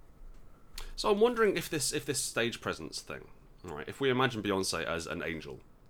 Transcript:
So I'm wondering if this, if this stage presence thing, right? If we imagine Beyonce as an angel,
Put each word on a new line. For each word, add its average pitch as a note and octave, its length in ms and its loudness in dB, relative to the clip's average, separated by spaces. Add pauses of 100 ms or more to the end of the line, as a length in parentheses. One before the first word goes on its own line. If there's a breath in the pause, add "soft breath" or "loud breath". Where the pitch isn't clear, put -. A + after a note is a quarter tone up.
(960 loud breath)
So - 160 0
I'm G3+ 100 4
wondering A3+ 360 6
if E3 120 -2
this, D3+ 240 0
if C#3+ 140 -2
this C#3 140 0
stage A#2 400 0
presence D#2+ 400 -4
thing, - 220 -10 (420)
right? D2+ 240 -8
If - 120 -8
we C3+ 100 4
imagine B2 320 4
Beyonce F#2+ 420 2
as E2 240 -2
an E2 160 -4
angel, D2 340 -6 (320)